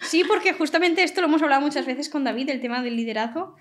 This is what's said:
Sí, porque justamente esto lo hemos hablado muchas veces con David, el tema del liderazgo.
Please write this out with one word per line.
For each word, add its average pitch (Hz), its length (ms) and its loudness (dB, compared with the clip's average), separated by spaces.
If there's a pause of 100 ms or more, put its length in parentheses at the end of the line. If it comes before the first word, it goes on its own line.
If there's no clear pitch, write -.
Sí, 339 260 2
porque 381 260 2
justamente 339 500 2
esto 359 180 0
lo 339 80 2
hemos 311 140 4
hablado 277 200 4
muchas 294 240 -2
veces 269 220 -6
con 285 160 -2
David, 254 260 -2
el 254 100 -4
tema 247 220 -4
del 240 140 -4
liderazgo. 240 640 -4